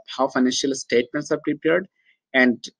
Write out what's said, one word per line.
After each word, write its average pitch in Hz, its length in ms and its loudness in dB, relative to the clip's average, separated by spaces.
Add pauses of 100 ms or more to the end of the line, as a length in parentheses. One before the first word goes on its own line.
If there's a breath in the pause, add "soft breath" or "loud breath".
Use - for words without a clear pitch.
how 131 220 -2
financial 127 460 0
statements 135 580 -2
are 151 100 -2
prepared, 160 460 -2 (460)
and, 127 240 4 (220)